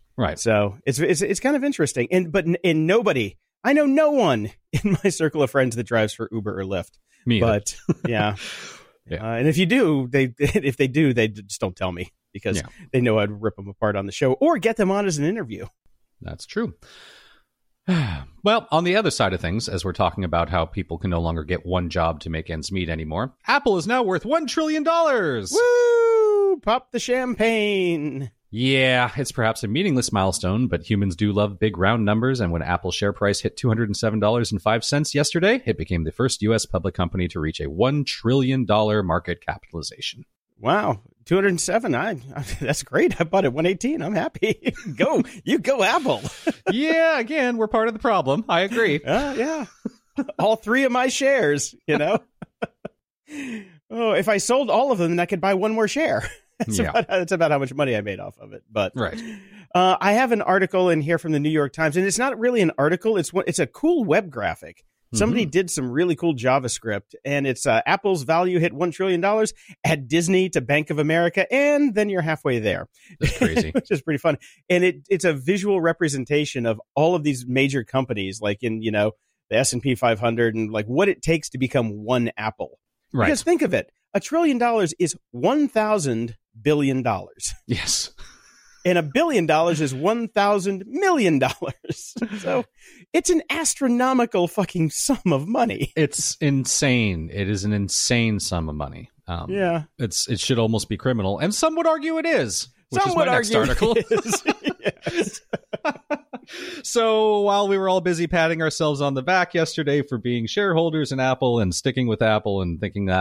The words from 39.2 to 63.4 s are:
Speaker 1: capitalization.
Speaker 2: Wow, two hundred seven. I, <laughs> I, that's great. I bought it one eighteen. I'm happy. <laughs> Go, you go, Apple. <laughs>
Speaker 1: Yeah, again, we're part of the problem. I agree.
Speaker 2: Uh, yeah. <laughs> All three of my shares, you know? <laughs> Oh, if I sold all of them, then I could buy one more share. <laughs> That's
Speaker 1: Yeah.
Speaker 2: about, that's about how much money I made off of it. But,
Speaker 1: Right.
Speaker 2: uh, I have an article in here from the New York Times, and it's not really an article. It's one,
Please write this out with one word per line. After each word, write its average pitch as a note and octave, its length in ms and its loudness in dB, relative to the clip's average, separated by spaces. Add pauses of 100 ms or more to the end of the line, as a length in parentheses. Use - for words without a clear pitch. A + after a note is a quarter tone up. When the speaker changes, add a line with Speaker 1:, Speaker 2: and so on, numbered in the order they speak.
Speaker 1:
capitalization. - 800 -10 (340)
Speaker 2:
Wow, D3 420 0 (240)
two F3 120 0
hundred F#3+ 240 2
seven. G3+ 340 0
I, D#3+ 160 -2
<laughs> C3+ 260 -10
I, C#3 60 -8 (180)
that's C#3 220 -2
great. A3 380 2
I E3+ 40 4
bought F#3 200 2
it B2+ 80 0
one D#3 140 0
eighteen. A#3 360 -2
I'm F#3 120 -4
happy. - 580 -2 (120)
<laughs> C#3+ 120 -10
Go, C4 260 2 (220)
you C4+ 140 2
go, A#3 240 0
Apple. A#3 440 2
<laughs> - 60 -10 (400)
Speaker 1:
Yeah, D#4+ 460 2
again, B3 380 -2
we're A3 100 0
part A3 220 0
of A3+ 60 -4
the A3 60 -10
problem. D3+ 480 2
I F3 120 2
agree. G3 420 0
Speaker 2:
Uh, B3+ 320 -2
yeah. C4+ 320 -4 (360)
<laughs> - 360 -8
All G#3 160 2
three A#3 300 0
of B3 80 2
my B3+ 160 2
shares, A#3 640 0 (100)
you D3+ 140 2
know? F3+ 220 0 (420)
<laughs> - 80 -8 (1200)
Oh, A3+ 200 0
if F3 160 0
I G#3 100 4
sold B3 320 0
all B3+ 220 2
of G#3 60 -2
them, E3+ 120 2
then F3 100 0
I F3 60 2
could F3+ 140 -4
buy G3 140 2
one G#3+ 180 0
more A3 160 0
share. C#4 400 -2 (160)
<laughs> - 160 -20
That's A2 180 -2
Speaker 1:
Yeah. F2 120 0
Speaker 2:
about, - 180 0
that's F#3 240 -2
about E3 180 2
how C#3+ 80 2
much C3+ 160 -4
money C3+ 220 0
I G#2 60 -2
made G2 180 -6
off F#2+ 180 -14
of G#2 140 -20
it. G2+ 180 -18
But, G#2+ 240 0
Speaker 1:
Right. B2+ 260 -4 (540)
Speaker 2:
uh, F#3 260 6
I G3+ 120 2
have A#3+ 180 4
an A3 120 0
article F#3 480 2
in D#3 100 4
here D#3+ 180 0
from D#3+ 140 -4
the C#3+ 80 2
New D3 80 0
York D3+ 240 0
Times, D#3 240 0
and F#3+ 100 2
it's F#3+ 120 -2
not B3 200 -2
really A#3+ 220 2
an E3 180 4
article. F3+ 380 2
It's E3+ 160 -2
one, F#3+ 160 0